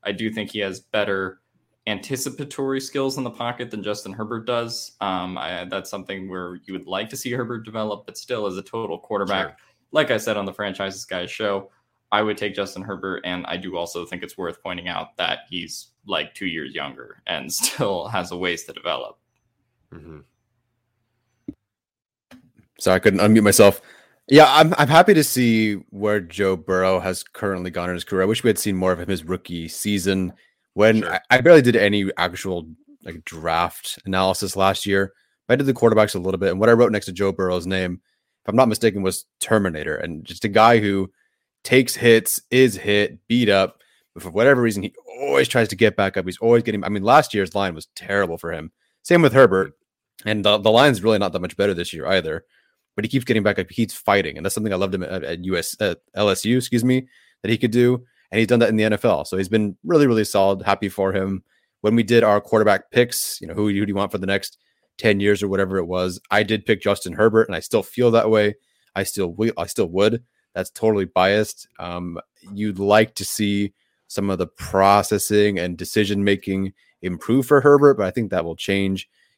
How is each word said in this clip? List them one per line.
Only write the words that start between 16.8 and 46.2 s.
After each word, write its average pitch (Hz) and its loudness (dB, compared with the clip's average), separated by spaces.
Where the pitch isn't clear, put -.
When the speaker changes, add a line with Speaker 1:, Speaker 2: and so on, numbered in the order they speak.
Speaker 1:
and 71 -8
<laughs> - -
still 98 -6
has 92 -8
a 90 -12
ways 87 -6
to - -18
develop. 67 -10
Speaker 2:
Mm-hmm. 82 -20
Speaker 3:
So 95 2
I 92 4
couldn't 98 2
unmute 107 6
myself. 101 6
Yeah, 147 10
I'm, 151 6
I'm 143 2
happy 180 8
to 156 4
see 113 0
where 104 -2
Joe 95 -2
Burrow 92 0
has 90 -6
currently 92 -6
gone 87 -6
in 90 -4
his 85 -8
career. 95 -2
I 92 2
wish 113 0
we 120 2
had 104 2
seen 101 -4
more 92 0
of 90 0
him 87 -12
his 92 -4
rookie 85 -10
season. 95 -2
When 110 4
Speaker 2:
Sure. 87 -4
Speaker 3:
I, 92 -2
I 127 6
barely 160 10
did 120 4
any 101 2
actual, 87 -6
like, 80 -16
draft 82 -6
analysis 95 -2
last 95 0
year, 98 -2
I 123 2
did 139 0
the 135 0
quarterbacks 110 4
a 101 -6
little 92 -4
bit, 92 0
and 92 -2
what 110 4
I 117 8
wrote 117 6
next 104 -4
to 92 -10
Joe 98 0
Burrow's 90 -4
name, 92 -4
if - -18
I'm 101 -2
not 127 4
mistaken, 107 0
was 95 -4
Terminator, 78 -2
and 80 -10
just - -12
a 113 0
guy 113 6
who 98 -2
takes 127 2
hits, 113 4
is 123 4
hit, 104 -2
beat 117 0
up, 98 2
but - -20
for 92 -12
whatever 123 4
reason, 107 0
he - -8
always 139 2
tries 113 2
to 98 -10
get 107 4
back 98 0
up. 90 -4